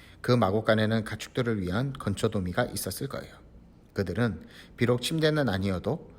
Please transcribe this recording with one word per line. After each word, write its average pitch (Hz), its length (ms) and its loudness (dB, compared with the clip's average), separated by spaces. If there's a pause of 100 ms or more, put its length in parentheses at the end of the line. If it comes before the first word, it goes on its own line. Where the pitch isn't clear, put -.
(220)
그 123 100 2
마구간에는 110 720 4
가축들을 113 580 -4
위한 117 320 -2
건초도미가 101 720 -2
있었을 - 420 -6
거예요. - 280 -12 (580)
그들은 98 520 -2 (320)
비록 120 240 2
침대는 151 480 2
아니어도 95 680 -2